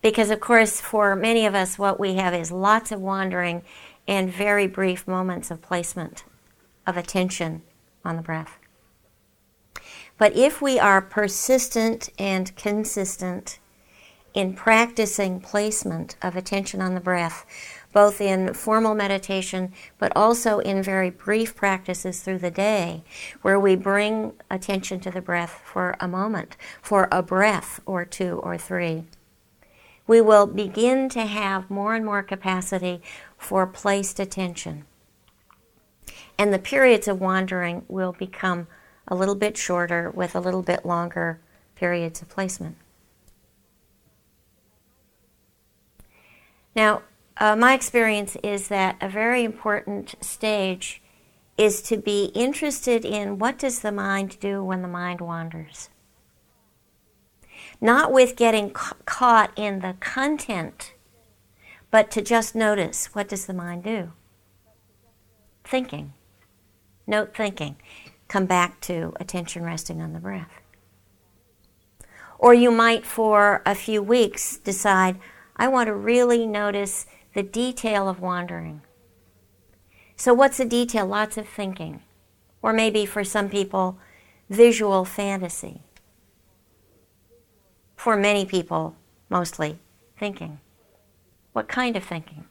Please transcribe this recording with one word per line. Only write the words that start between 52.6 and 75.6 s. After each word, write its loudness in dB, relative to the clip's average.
in -4
what -2
does -4
the -4
mind -4
do -4
when -4
the -8
mind -6
wanders. -10
Not 4
with 6
getting 2
ca-, -10
caught 4
in -4
the -6
content, -6
but 6
to -2
just 0
notice, 0
what -4
does -8
the -10
mind -8
do? -6
Thinking. -6
Note -2
thinking. -6
Come 0
back 2
to -6
attention -10
resting -8
on -8
the -10
breath. -12
Or 12
you 8
might, 4
for 4
a 2
few -2
weeks, 0
decide, 2
"I 2